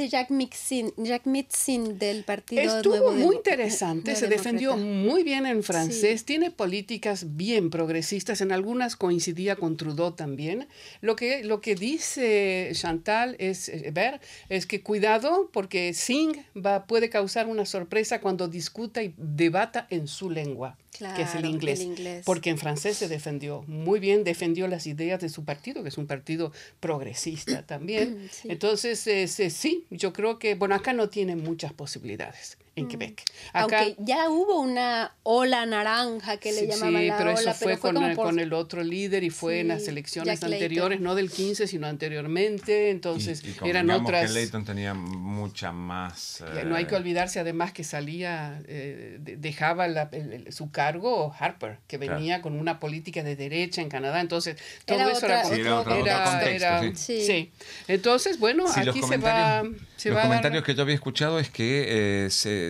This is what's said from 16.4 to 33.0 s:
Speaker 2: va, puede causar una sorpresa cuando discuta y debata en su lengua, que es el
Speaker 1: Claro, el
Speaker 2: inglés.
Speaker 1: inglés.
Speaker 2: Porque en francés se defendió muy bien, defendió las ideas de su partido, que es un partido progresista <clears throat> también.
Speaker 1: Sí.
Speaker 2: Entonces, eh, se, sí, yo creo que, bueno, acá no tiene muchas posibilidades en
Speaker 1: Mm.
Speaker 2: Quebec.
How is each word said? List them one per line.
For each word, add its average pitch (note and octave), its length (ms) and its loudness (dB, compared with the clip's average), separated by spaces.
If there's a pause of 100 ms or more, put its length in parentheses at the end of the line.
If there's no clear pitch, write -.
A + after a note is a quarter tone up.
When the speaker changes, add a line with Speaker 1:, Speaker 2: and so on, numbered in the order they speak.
Speaker 2:
va, G3 320 0
puede A3+ 220 4
causar A3 380 0
una A3 180 0
sorpresa G#3 560 0
cuando F3+ 260 0
discuta G#3+ 560 -6
y F#3 140 -6
debata E3+ 720 0
en D#3+ 180 -2
su F#3+ 240 -8
lengua, C3+ 460 -6 (200)
que G#3+ 80 -12
es F#3+ 60 -8
el - 20 -10 (140)
Speaker 1:
Claro, E3+ 120 -4
el D#3+ 140 -2
Speaker 2:
inglés. D#3 280 0
Speaker 1:
inglés. F3+ 440 -8
Speaker 2:
Porque F3 240 2
en D#3+ 80 0
francés D3+ 400 -2
se G3 100 -2
defendió D3 600 -6
muy D#3+ 320 0
bien, G3 240 4
defendió E3+ 440 0
las E3+ 200 -4
ideas E3 340 -2
de E3 80 -4
su D3+ 160 -10
partido, G3+ 380 -8
que D3 60 -6
es - 100 -8
un C#3+ 80 -4
partido D#3 440 -4 (280)
progresista D3 800 -4
<clears throat> - 60 -20
también. G3 640 -4
Speaker 1:
Sí. - 200 -14
Speaker 2:
Entonces, G#3 560 -2
eh, G3 200 2
se, F#3 220 0
sí, D#4 400 -2
yo F#3 240 -2
creo G#3+ 260 -2
que, G#3 160 0
bueno, G3 200 2
acá G3 180 0
no A3 160 0
tiene F#3+ 260 -2
muchas D#3+ 380 -4
posibilidades - 840 -12 (180)
en - 100 -4
Speaker 1:
Mm. - 40 -8
Speaker 2:
Quebec. A3 340 -10 (300)